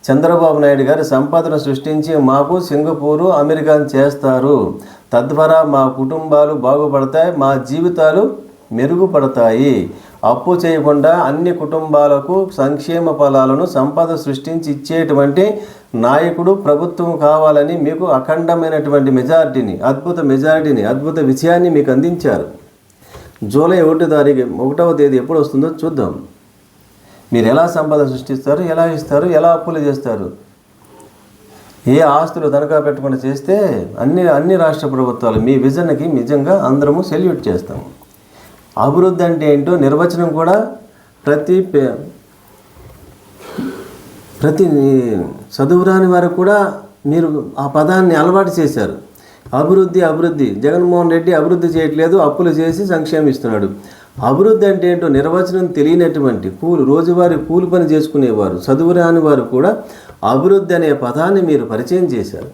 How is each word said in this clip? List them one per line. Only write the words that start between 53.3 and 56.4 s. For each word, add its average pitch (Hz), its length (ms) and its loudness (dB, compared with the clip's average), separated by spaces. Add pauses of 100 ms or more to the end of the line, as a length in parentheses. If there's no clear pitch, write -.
అభివృద్ధి 196 420 2
అంటే 180 260 2
ఏంటో 175 160 -2
నిర్వచనం 180 580 0
తెలియనటువంటి 147 840 0